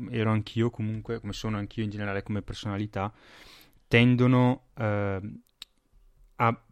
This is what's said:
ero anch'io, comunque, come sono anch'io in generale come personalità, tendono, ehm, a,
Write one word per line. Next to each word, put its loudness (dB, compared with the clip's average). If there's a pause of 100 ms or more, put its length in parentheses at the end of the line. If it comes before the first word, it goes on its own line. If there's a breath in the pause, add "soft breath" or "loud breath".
(100)
ero 0
anch'io, 0
comunque, -6
come -10
sono -6
anch'io -6
in -4
generale -6
come -6
personalità, -6 (760 loud breath)
tendono, 4
ehm, -4 (960)
a, 0